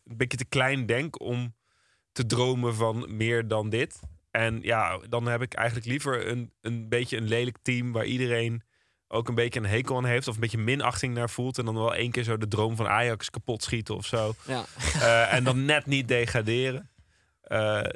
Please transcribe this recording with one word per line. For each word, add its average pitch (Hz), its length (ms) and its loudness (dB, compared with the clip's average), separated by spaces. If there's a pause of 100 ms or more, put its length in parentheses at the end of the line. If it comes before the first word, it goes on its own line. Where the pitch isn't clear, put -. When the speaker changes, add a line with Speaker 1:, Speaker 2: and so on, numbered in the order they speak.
Speaker 1:
een 117 120 -16
beetje 127 200 -2
te 123 80 -6
klein 131 420 0
denk 127 340 -2
om 120 340 -4 (580)
te 123 140 -2
dromen 120 480 2
van 110 420 -2
meer 113 320 0
dan 107 200 0
dit. 117 320 -2 (300)
En 113 320 0
ja, 98 360 0 (100)
dan 120 180 -2
heb 120 160 0
ik 127 120 -6
eigenlijk 117 320 -2
liever 127 420 -2
een, 120 320 -6
een 113 280 -6
beetje 120 280 0
een 110 120 -2
lelijk 120 340 0
team 123 300 0
waar 113 120 0
iedereen 117 580 0 (460)
ook 113 200 -2
een 123 60 -2
beetje 120 260 0
een 104 60 -2
hekel 123 300 0
aan 123 80 0
heeft 123 240 0
of 117 60 -4
een 110 60 -8
beetje 117 180 -2
minachting 123 560 0
naar 117 160 0
voelt 123 280 -4
en 123 60 -2
dan 110 100 -2
wel 113 200 2
één 117 160 0
keer 120 120 -2
zo 113 160 0
de 107 100 -2
droom 110 280 0
van 110 120 0
Ajax 113 420 2
kapot 113 320 -4
schieten 110 340 -4
of 104 100 -8
zo. 110 280 0 (120)
Speaker 2:
Ja. 131 180 -4 (300)
Speaker 1:
Eh, 117 380 6
en 127 120 4
dan 131 200 2
net 147 220 2
niet 135 220 2
degraderen. 123 800 0 (500)
Eh, 107 440 0 (120)